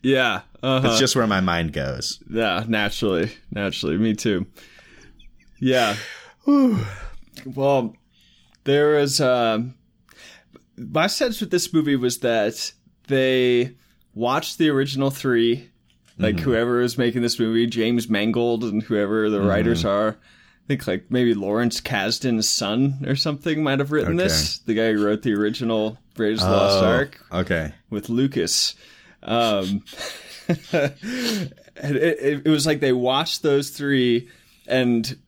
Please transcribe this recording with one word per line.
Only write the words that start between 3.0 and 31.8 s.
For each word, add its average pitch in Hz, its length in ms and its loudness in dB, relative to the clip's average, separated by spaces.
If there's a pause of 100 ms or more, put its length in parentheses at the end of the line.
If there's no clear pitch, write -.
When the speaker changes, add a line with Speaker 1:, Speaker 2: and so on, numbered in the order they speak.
Speaker 1:
Naturally. 95 480 -4
Me 110 160 2
too. 101 320 0 (1120)
Yeah. 123 360 2 (480)
Speaker 2:
Whew. 269 340 4 (640)
Speaker 1:
Well, 135 500 0 (720)
there 147 340 4
is, 143 220 0
um, 123 540 0 (1040)
my 151 280 -2
sense 233 360 -2
with 190 80 -6
this 175 200 0
movie 147 260 2
was 123 240 -2
that 113 520 0 (360)
they 127 680 2 (400)
watched 123 440 -2
the 156 120 4
original 135 400 0
three, 123 580 0 (500)
like, - 180 0
Speaker 2:
Mm-hmm. 82 80 -4
Speaker 1:
whoever 120 360 2
is 120 160 0
making 120 260 0
this 117 180 -2
movie, 113 260 2
James 117 420 0
Mangold 113 560 0
and 107 180 -2
whoever 107 460 0
the 104 100 0
Speaker 2:
Mm-hmm. 101 100 2
Speaker 1:
writers 107 360 2
are. 104 260 0
I - 580 -20
think, 135 180 -2
like, - 240 -4
maybe 123 240 4
Lawrence 104 480 0
Kasdan's 113 680 -2
son 131 580 -2
or 135 100 -2
something 151 460 -4
might 139 180 0
have 143 120 -2
written 165 220 0
Speaker 2:
Okay. 175 100 0
Speaker 1:
this. - 360 -2
The - 140 -4
guy 110 180 2
who 104 120 2
wrote 107 180 0
the 117 120 0
original 110 640 -2 (180)
Raiders 107 260 0
of 92 60 0
the 98 80 4
Lost 98 260 4
Speaker 2:
Oh, 92 40 4
Speaker 1:
Ark 131 340 0 (120)
Speaker 2:
okay. 87 400 -2 (180)
Speaker 1:
with 104 180 -6
Lucas. 123 680 0 (480)
Um, 101 640 0 (640)
<laughs> - 0 - (240)
and 180 1200 -4